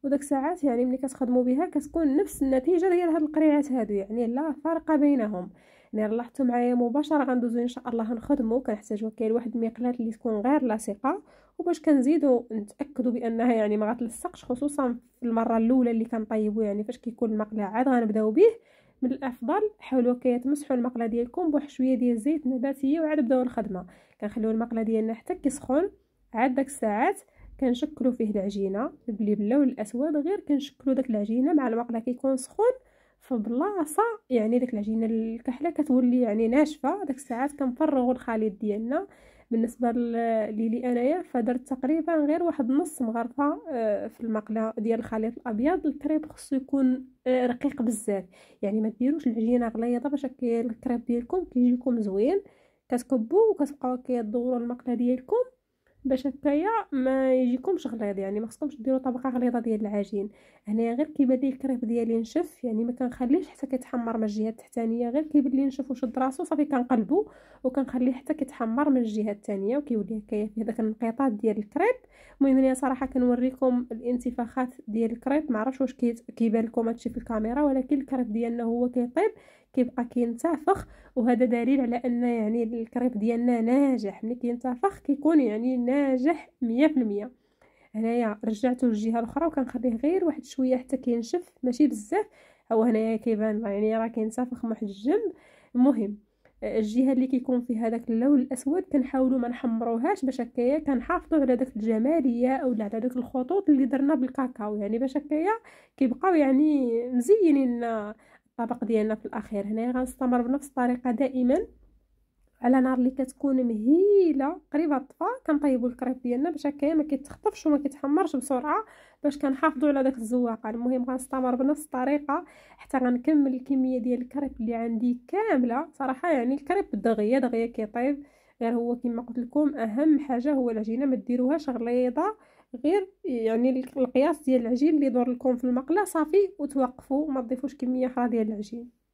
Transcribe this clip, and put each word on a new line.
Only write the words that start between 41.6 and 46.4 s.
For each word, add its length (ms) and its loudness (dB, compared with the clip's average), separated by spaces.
تقريبا 460 0
غير 280 2
واحد 280 0
نص 320 0
مغرفه، 580 -2
آه، 360 -2
في 140 -14
المقله 580 -2
ديال 200 0
الخليط 400 -4
الابيض. 480 0
الكريب 400 -2
خصو 300 -6